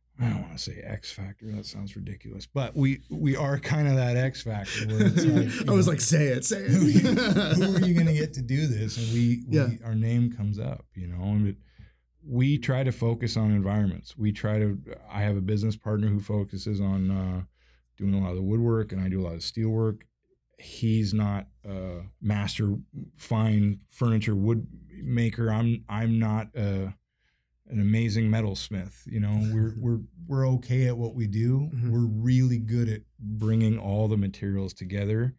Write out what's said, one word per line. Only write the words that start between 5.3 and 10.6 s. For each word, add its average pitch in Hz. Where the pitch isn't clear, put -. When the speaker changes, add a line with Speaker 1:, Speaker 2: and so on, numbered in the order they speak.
Speaker 1:
you -
Speaker 2:
I -
was 185
Speaker 1:
know, 175
Speaker 2:
like, 151
"Say 151
it, 127
say -
Speaker 1:
<laughs> 285
who, 269
Speaker 2:
it." 214
<laughs> -
Speaker 1:
who 190
are 175
you 180
gonna 165
get 156
to 131
do 131
this? 110
And 113
we, 120
we, 117
Speaker 2:
Yeah. 131
Speaker 1:
our 113
name 117
comes 104
up, 120